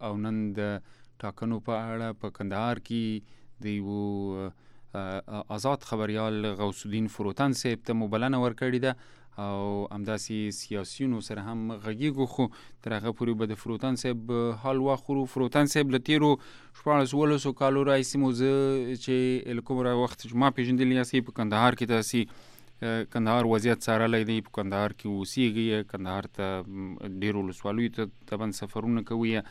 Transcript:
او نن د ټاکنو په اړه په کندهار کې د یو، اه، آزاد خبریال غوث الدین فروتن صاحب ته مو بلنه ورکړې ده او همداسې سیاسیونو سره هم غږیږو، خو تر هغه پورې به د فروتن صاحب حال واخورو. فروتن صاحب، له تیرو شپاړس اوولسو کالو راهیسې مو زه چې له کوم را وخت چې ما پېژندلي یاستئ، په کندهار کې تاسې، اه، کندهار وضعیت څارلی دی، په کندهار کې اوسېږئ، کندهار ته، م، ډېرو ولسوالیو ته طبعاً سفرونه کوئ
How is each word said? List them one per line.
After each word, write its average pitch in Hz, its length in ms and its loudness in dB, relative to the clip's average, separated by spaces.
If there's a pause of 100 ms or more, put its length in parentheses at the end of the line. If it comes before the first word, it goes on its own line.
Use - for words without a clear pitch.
او 104 160 -4
نن 107 360 -2
د 104 280 -2 (400)
ټاکنو 113 380 -4
په 117 120 -6
اړه 113 500 -4
په 104 80 -6
کندهار 104 480 -2
کې 113 440 -4 (400)
د 104 40 -10
یو، 101 840 -4 (460)
اه، 98 540 -6
آزاد 117 320 0
خبریال 107 640 -2
غوث 101 400 -4
الدین 107 220 -2
فروتن 107 460 -2
صاحب 120 320 -2
ته 120 80 -2
مو 113 140 0
بلنه 123 400 0
ورکړې 123 300 0
ده 127 180 0 (420)
او 101 540 -2
همداسې 104 580 -4
سیاسیونو 107 720 -6
سره 104 200 -8
هم 113 360 -6
غږیږو، 127 480 -2
خو 123 220 0 (360)
تر 113 100 -4
هغه 110 180 -2
پورې 117 220 0
به 110 120 0
د 107 80 -4
فروتن 113 420 -2
صاحب 120 360 -4 (320)
حال 135 140 2
واخورو. 135 480 0
فروتن 131 400 2
صاحب، 143 240 2
له 127 80 2
تیرو 147 400 4 (420)
شپاړس 139 340 4
اوولسو 143 400 2
کالو 139 300 4
راهیسې 135 320 4
مو 135 160 4
زه 127 180 2 (460)
چې 127 520 0
له 120 140 -4
کوم 127 200 -2
را 123 120 2
وخت 120 340 0
چې 117 80 -8
ما 135 140 6
پېژندلي 127 440 2
یاستئ، 127 280 2
په 120 100 -10
کندهار 110 420 4
کې 113 120 -2
تاسې، 113 400 2 (580)
اه، 113 200 -2
کندهار 117 420 4
وضعیت 113 320 4
څارلی 113 460 4
دی، 110 180 0
په - 80 -14
کندهار 101 400 0
کې - 180 -8
اوسېږئ، 107 840 0
کندهار 95 320 -4
ته، 95 440 -4
م، 95 280 -8 (240)
ډېرو 101 160 0
ولسوالیو 104 540 -2
ته 113 160 -4 (240)
طبعاً 107 220 -4
سفرونه 113 500 -2
کوئ 113 360 0 (140)